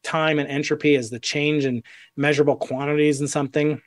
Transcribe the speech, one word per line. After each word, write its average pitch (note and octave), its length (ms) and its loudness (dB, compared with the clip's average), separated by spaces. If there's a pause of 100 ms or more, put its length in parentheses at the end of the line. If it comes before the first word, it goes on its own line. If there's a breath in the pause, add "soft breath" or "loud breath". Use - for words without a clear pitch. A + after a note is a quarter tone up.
time D#3 340 0
and C#3 100 -2
entropy D3 460 0
as A#2+ 160 0
the A#2+ 100 -10
change D3 440 0
in B2 180 -2 (340 loud breath)
measurable C#3+ 400 2
quantities D3 640 0
in C#3+ 80 -2
something, D3 580 0